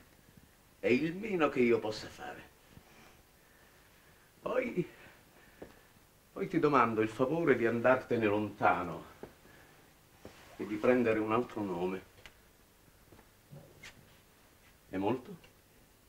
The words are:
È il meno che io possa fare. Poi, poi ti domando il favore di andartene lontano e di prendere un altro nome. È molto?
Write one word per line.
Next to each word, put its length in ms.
È 80
il 260
meno 340
che 120
io 180
possa 300
fare. 340
Poi, 480
poi 160
ti 100
domando 420
il 80
favore 480
di 80
andartene 640
lontano 840
e 100
di 80
prendere 440
un 140
altro 300
nome. 400
È 60
molto? 400